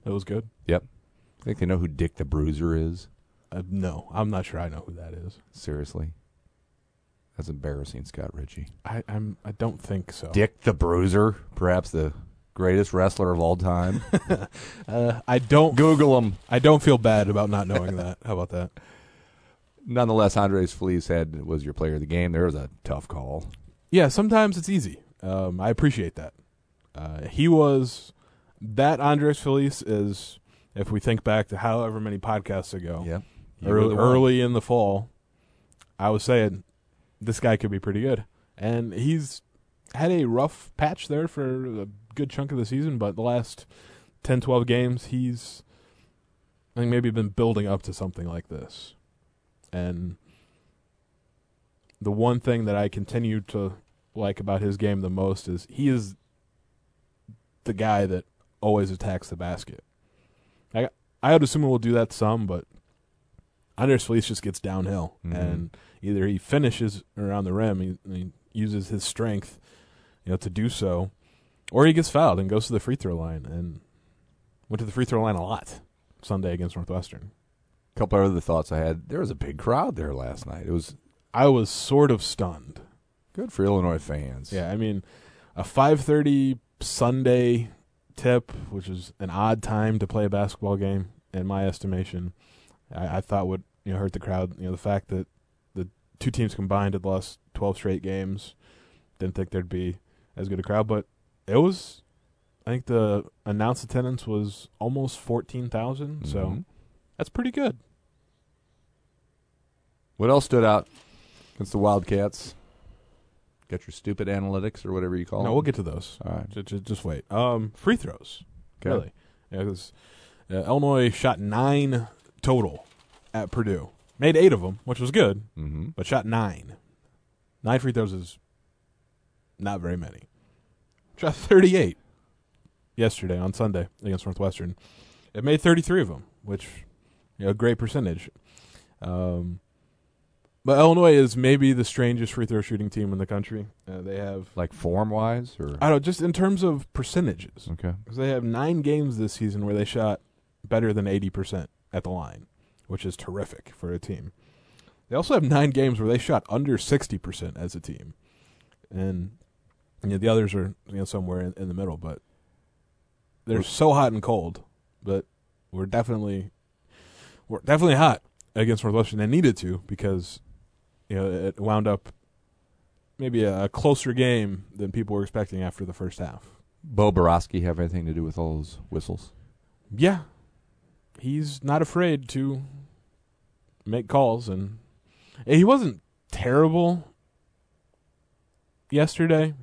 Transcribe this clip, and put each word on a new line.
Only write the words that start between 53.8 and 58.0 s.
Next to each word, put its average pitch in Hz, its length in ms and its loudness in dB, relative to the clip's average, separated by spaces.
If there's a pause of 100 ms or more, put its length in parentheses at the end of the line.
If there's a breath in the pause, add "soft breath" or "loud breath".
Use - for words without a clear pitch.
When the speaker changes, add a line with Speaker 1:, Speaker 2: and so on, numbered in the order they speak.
Speaker 1:
like 101 240 -4
about 98 220 -2
his 98 160 -2
game 101 240 0
the 92 80 -2
most 95 380 -2
is 87 220 -6
he 139 180 -2
is 110 280 0 (1500)
the 117 100 -4
guy 101 320 2